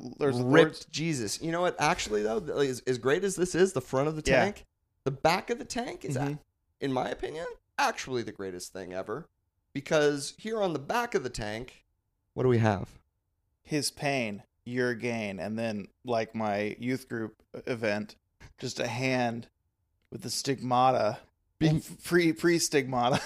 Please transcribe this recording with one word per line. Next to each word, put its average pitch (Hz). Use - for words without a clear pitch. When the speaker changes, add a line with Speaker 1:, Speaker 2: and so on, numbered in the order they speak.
Speaker 1:
there's 135
a 123
Speaker 2:
Ripped 151
Speaker 1:
Lord's -
Speaker 2:
Jesus. 139
You 156
know 170
what? 175
Actually, 151
though, 214
th-, 143
as, 127
as 127
great 143
as 190
this 180
is, 185
the 131
front 135
of 156
the 135
Speaker 1:
Yeah. 131
Speaker 2:
tank, 208
the 139
back 156
of 233
the 247
tank 262
is, 135
a- 135
Speaker 1:
Mm-hmm. 143
Speaker 2:
in 139
my 131
opinion, -
actually 180
the 107
greatest 95
thing 92
ever. 104
Because 147
here 220
on 185
the 143
back 226
of 196
the 123
tank, 110
what 127
do 127
we 120
have? 107
Speaker 1:
His 147
pain, 123
your 123
gain. 110
And 107
then, 107
like 113
my 107
youth 127
group 110
event, 107
just 127
a -
hand 120
with 117
the 123
stigmata. 123
Speaker 2:
Being 156
Speaker 1:
Well, -
f-, -
pre-, 170
pre-stigmata. 135